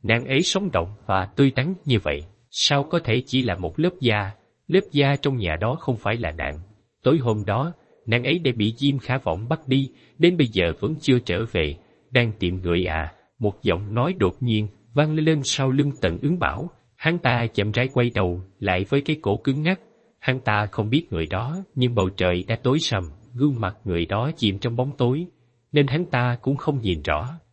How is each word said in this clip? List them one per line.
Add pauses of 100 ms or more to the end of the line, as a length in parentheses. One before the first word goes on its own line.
Nàng
ấy
sống
động (120)
và
tươi
tắn (100)
như
vậy, (260)
sao
có
thể
chỉ
là
một
lớp (100)
da? (360)
Lớp (120)
da
trong
nhà
đó
không
phải
là
nàng. (480)
Tối
hôm
đó, (340)
nàng
ấy
đã
bị
Diêm
Khả
Võng
bắt
đi, (280)
đến
bây
giờ
vẫn
chưa
trở
về. (340)
"Đang
tìm
người
à?" (240)
Một
giọng
nói
đột
nhiên (260)
vang
lên,
lên
sau
lưng
Tần
Ứng
Bảo. (260)
Hắn
ta
chậm
rãi
quay
đầu (180)
lại
với
cái
cổ
cứng
ngắc. (380)
Hắn
ta
không
biết
người
đó, (180)
nhưng
bầu
trời
đã
tối
sầm, (300)
gương
mặt
người
đó
chìm
trong
bóng
tối, (460)
nên
hắn
ta
cũng
không
nhìn
rõ. (140)